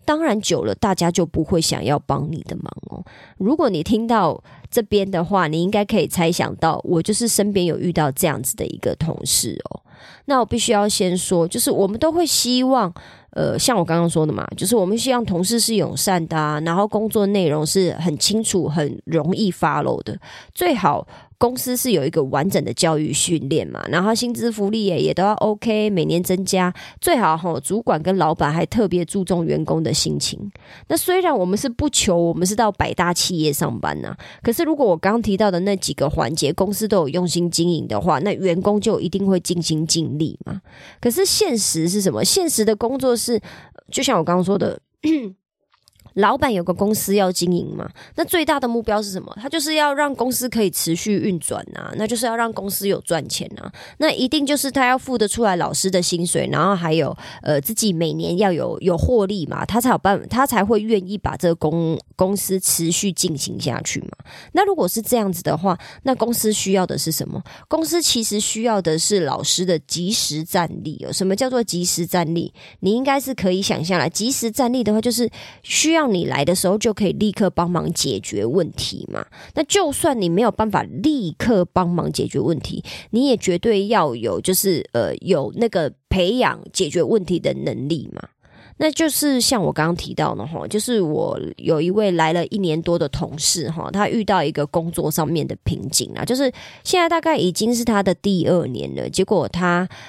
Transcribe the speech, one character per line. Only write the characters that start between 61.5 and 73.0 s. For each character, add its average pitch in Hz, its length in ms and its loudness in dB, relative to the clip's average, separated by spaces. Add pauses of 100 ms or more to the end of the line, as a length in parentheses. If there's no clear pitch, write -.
公-， 160 420 0 (160)
公 190 220 2
司 190 240 -2
持 165 320 0
续 202 180 0
进 165 260 -2
行 - 240 -6
下 131 220 -4
去 - 200 -6
嘛。 - 80 -12 (420)
那 370 120 4
如 392 80 2
果 302 140 2
是 233 160 -2
这 247 140 0
样 202 160 0
子 170 100 -8
的 151 140 0
话， 175 200 0 (280)
那 262 100 2
公 233 180 0
司 220 200 0
需 190 220 0
要 185 120 2
的 - 100 -6
是 160 140 -4
什 - 180 -6
么？ - 140 -8 (240)
公 320 180 0
司 320 160 0
其 240 220 2
实 208 160 -2
需 220 240 -2
要 220 180 2
的 165 160 2
是 175 280 2
老 - 180 -2
师 - 240 0
的 175 140 4
及 180 320 -4
时 151 320 -2
战 175 260 0 (140)
力 151 240 -10
哦。 - 40 -8
什 190 140 -2
么 190 80 2
叫 262 160 0
做 247 100 2
及 175 240 -2
时 170 220 -2
战 170 300 0
力？ - 180 -4 (240)
你 185 140 2
应 247 100 0